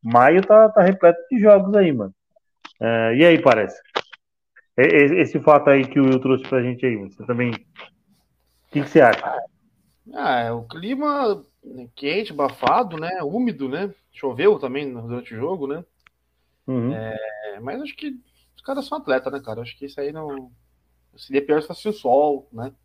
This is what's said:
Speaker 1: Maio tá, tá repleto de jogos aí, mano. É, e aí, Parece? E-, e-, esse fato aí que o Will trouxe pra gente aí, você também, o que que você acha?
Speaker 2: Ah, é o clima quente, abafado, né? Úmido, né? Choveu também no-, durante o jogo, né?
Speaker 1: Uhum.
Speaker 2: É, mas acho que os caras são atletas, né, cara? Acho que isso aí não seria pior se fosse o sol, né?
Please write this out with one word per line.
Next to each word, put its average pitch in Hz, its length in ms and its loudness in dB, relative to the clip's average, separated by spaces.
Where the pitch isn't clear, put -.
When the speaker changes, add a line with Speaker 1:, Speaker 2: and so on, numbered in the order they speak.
Speaker 1:
Maio 123 440 6
tá, 214 240 8
tá 214 120 4
repleto 175 380 4
de 247 100 -2
jogos 202 360 6
aí, 185 160 4
mano. 104 220 -6
É, 113 360 0
e 151 100 6
aí, 165 160 6
Parece? 107 360 2
E-, 123 40 2
e-, 160 400 4
esse 147 180 -2
fato 147 300 4
aí 135 160 4
que 139 140 -2
o 135 60 4
Will 131 140 2
trouxe 131 280 -2
pra 127 160 0
gente 123 220 -6
aí, 120 100 -2
você 98 300 -14
também, 120 260 -4
o - 20 -20
que 143 120 -2
que 139 40 -8
você 160 140 6
acha? 117 400 2
Speaker 2:
Ah, 123 280 -4
é 117 100 -6
o 117 100 -8
clima 247 840 -6
quente, 170 360 -8
abafado, 156 680 -4
né? 160 120 -10
Úmido, 160 440 -6
né? 180 240 -8
Choveu 143 480 0
também 139 260 -8
no-, 123 220 -12
durante 120 260 -12
o 113 40 -14
jogo, 151 280 -6
né? 151 180 -10
Speaker 1:
Uhum. 127 260 -4
Speaker 2:
É, 107 680 -12
mas 240 200 -12
acho 294 140 -16
que 285 200 -14
os - 60 -20
caras 269 240 -10
são 302 140 -10
atletas, 131 340 -4
né, 139 100 -10
cara? 113 200 -12
Acho 117 120 -18
que 139 100 -18
isso 143 140 -16
aí 143 120 -8
não 143 400 -14
seria 139 260 -4
pior 151 180 0
se 151 60 -14
fosse 180 220 -10
o 208 40 -6
sol, 143 600 -2
né? 110 180 -12